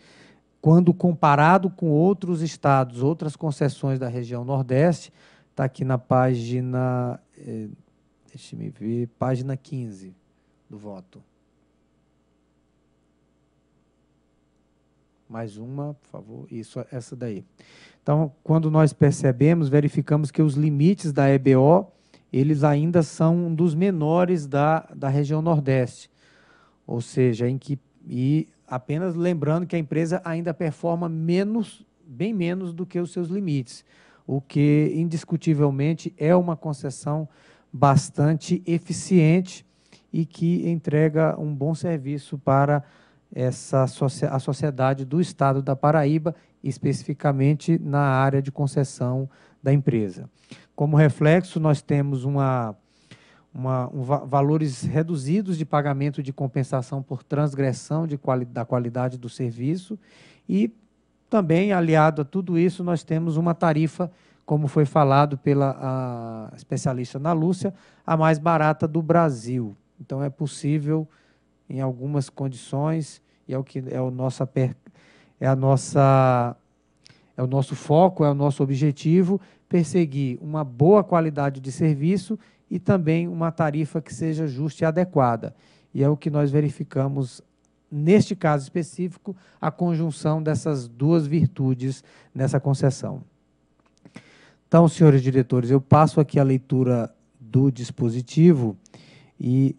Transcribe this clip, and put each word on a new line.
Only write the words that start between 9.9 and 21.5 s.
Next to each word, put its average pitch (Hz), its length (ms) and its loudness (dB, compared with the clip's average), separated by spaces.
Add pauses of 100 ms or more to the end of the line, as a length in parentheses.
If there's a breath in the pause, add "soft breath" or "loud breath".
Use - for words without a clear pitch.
do 107 80 -18
voto. 98 440 -20 (4000)
Mais 113 300 -12
uma, 139 360 -10
por - 140 -20
favor. 113 420 -18
Isso, 120 400 -12
essa 127 260 -14
daí. 117 280 -10 (580 soft breath)
Então, 147 300 0 (100)
quando 156 280 2
nós 156 220 6
percebemos, 143 760 2
verificamos 147 600 0
que - 100 0
os 151 140 2
limites 151 580 2
da 139 160 4
E 139 100 6
B 131 180 6